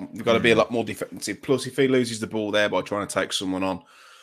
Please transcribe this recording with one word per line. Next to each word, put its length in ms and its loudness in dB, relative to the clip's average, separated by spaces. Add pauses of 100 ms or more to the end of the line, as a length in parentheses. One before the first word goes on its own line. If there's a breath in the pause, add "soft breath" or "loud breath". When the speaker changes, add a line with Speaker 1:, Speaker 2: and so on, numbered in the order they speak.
(140)
Speaker 1:
you've 120 -8
gotta 140 6
be 100 4
a 60 6
Speaker 2:
Mm. 40 4
Speaker 1:
lot 120 4
more 120 0
defensive. 600 -8
Plus, 240 0
if 100 -12
he 100 4
loses 320 0
the 60 -6
ball 240 -4
there 200 2
by 120 0
trying 260 -4
to 60 -10
take 180 0
someone 300 -4
on, 220 -2 (400 soft breath)